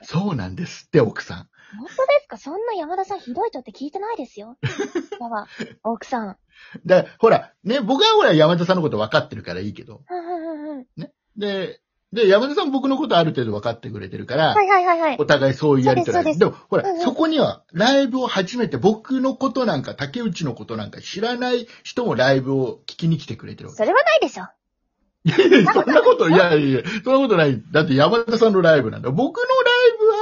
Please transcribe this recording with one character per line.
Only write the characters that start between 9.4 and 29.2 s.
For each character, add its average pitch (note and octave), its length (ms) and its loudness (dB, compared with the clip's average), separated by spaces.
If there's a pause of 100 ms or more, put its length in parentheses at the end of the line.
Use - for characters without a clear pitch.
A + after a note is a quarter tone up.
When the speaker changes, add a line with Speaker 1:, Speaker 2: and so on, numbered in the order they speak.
Speaker 1:
か F2+ 100 -10
ら F2+ 80 -10
い G#2 100 -8
い - 20 -10
け - 120 -18
ど。 - 240 -20
Speaker 2:
う F4+ 60 -12
ん F4+ 40 -8
う E4+ 40 -12
ん E4 460 -10
う D4+ 60 -10
ん C4+ 40 -14
う - 40 -18
ん。 - 40 -20 (100)
Speaker 1:
ね。 - 160 -14 (240)
で、 G3 440 -8 (320)
で、 A3 140 0
山 G#3+ 220 4
田 D4 80 -6
さ F#4+ 80 0
ん C4+ 80 -4
僕 C4+ 160 -2
の C4+ 80 0
こ D4+ 100 -4
と G#3+ 100 0
あ E3+ 60 4
る D#3 80 0
程 C3 140 -4
度 G#2+ 80 -6
分 G2+ 80 -6
か A#2 100 -6
っ - 100 -8
て A#2 80 -14
く G#2+ 120 -12
れ F#2 80 -12
て G#2 100 -14
る G#2 80 -14
か B2 80 -8
ら、 - 200 2
Speaker 2:
は G#4 100 2
い F#4 40 -2
は G4 120 4
い F4+ 40 0
は F4+ 120 2
い E4 40 -4
は D#4 120 -2
い。 - 80 -8
Speaker 1:
お - 60 -2
互 C3+ 260 4
い - 20 -4
そ D3 200 0
う C3+ 40 2
い B2+ 60 0
う - 20 2
や C3 80 4
り - 100 0
と A#2+ 60 -4
り F4 80 0
あ E4+ 40 0
る。 - 20 0
Speaker 2:
そ G#3+ 60 -2
う - 20 0
で - 20 -2
す、 E3+ 60 0
そ G3+ 80 4
う - 20 -10
で - 60 -12
す。 - 20 -20
Speaker 1:
で - 20 -20
も、 - 80 -20
ほ G3 100 -2
ら、 G4 120 -2
Speaker 2:
う - 40 -2
ん - 20 -8
う - 20 -6
ん。 F4 40 -4
Speaker 1:
そ A#3+ 100 -2
こ D#4+ 160 0
に D#4+ 100 -2
は、 G#3+ 240 -2 (100)
ラ B3 280 2
イ C4+ 80 0
ブ B3+ 120 -4
を B3 60 -4
初 F#3+ 300 -4
め A#3 120 -2
て、 C3 100 -6
僕 G#3+ 420 0
の C4 160 -2
こ C4 140 -4
と C4 140 -2
な F3+ 120 -2
ん B2 60 -4
か、 - 120 -10
竹 C#3+ 260 -8
内 F#3 240 -6
の B2 100 -4
こ G#2+ 100 -16
と A2+ 120 -10
な G#2 100 -8
ん G#2 40 -14
か - 100 -20
知 - 200 -12
ら A#3+ 160 -4
な B3 160 -4
い A#3+ 160 -2 (160)
人 - 200 -6
も D3+ 120 -2
ラ C3 160 4
イ C3+ 80 2
ブ C3+ 140 -4
を B2+ 320 -4
聞 - 100 -18
き E3 120 -4
に E3 100 0
来 - 80 -18
て A2 100 -10
く - 100 -18
れ G#2+ 80 -14
て - 80 -20
る - 60 -16
わ - 60 -20
け。 - 20 -20
Speaker 2:
そ G#3+ 80 -2
れ D4+ 100 2
は C5+ 80 4
な D#5+ 140 4
い - 40 4
で E4 80 0
し G3+ 120 -14
ょ。 F#3 40 -12 (800)
Speaker 1:
い - 80 0
や - 80 0
い E4 260 8
や、 - 80 2
そ - 100 4
ん - 40 -2
な - 160 4
こ B4+ 140 6
と、 - 80 2
Speaker 2:
そ D#3+ 60 2
ん - 20 4
な E3+ 80 6
こ F3 80 6
と D#3+ 60 2
な - 0 -
い。 D3+ 40 6
Speaker 1:
い D3 60 0
や C3+ 60 2
い - 20 2
や B2 80 0
い - 40 -6
や、 F3 60 -10 (140)
そ B3+ 60 -2
ん - 20 2
な C4+ 80 6
こ C4+ 80 2
と G3+ 80 2
な D#3 80 4
い。 C3 260 0
だ D3 120 4
っ F3 40 0
て C3+ 80 0
山 F#3+ 300 4
田 A3+ 140 -2
さ A3+ 100 6
ん G#3 60 2
の F#3 80 2
ラ D#3+ 160 6
イ B2+ 40 0
ブ A2 80 -4
な G#2 80 -10
ん A2 40 -12
だ。 A#2+ 80 -4
僕 C4+ 260 -2